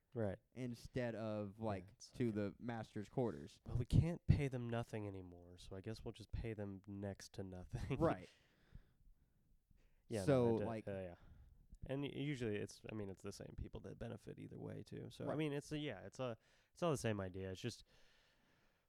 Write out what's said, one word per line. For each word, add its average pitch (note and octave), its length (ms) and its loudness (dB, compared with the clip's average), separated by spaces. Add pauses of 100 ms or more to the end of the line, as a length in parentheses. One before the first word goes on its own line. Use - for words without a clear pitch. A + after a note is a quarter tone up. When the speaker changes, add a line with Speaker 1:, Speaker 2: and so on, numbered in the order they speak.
(140)
Speaker 1:
Right. G#2 220 2 (180)
Speaker 2:
Instead A#2+ 600 -2
of, G#2+ 460 -2
Speaker 1:
Yeah, A2+ 60 0
Speaker 2:
like, F#2+ 180 0 (120)
Speaker 1:
it's - 220 -18
Speaker 2:
to B2 80 6
Speaker 1:
like A2 80 2
Speaker 2:
the G2+ 260 2
master's A2 480 -6
quarters. F2+ 440 -2 (120)
Speaker 1:
Well, - 140 -2
we - 60 4
can't - 420 8
pay C#3+ 220 8
them A#2+ 200 -2
nothing A#2 380 0
anymore, F2+ 500 -8
so - 200 -10
I F#2+ 40 -6
guess A2 240 -6
we'll A#2+ 80 -6
just G2+ 200 -12
pay A2+ 200 0
them G2+ 360 -4
next G2+ 460 -6
to G2 100 -6
nothing. F#2 520 -4
<laughs> - 40 0
Speaker 2:
Right. B2 280 4 (1800)
Speaker 1:
Yeah, A2+ 120 0
no, F#2+ 60 0
Speaker 2:
So, A#2+ 300 8
Speaker 1:
I - 20 4
d-, G#2+ 60 2
Speaker 2:
like A2 240 -4
Speaker 1:
uh, G2+ 40 -2
yeah. F#2 220 -4 (720)
And C#3 160 0
y-, C#3+ 100 -2
usually B2 440 0
it's, G#2 240 -4 (100)
I G#2+ 60 -4
mean, G2+ 120 -4
it's F#2+ 140 -10
the G2+ 100 -6
same - 300 -10
people - 220 -8
that G2+ 160 -10
benefit A2+ 400 -8
either G#2+ 180 -10
way, G#2 300 -6
too. A2 220 -8
So, - 140 -10
I - 40 0
Speaker 2:
Right. C#3 100 0
Speaker 1:
mean, D3+ 140 0
it's C#3+ 180 -4
a, D3+ 80 -2
yeah, C#3 260 -4
it's G2 140 -10
a, B2 180 -2 (380)
it's - 80 -6
all E3+ 80 6
the C#3 60 6
same G#2+ 240 2
idea. F#2+ 320 -4
It's F#2 80 -6
just, - 240 -4 (1040)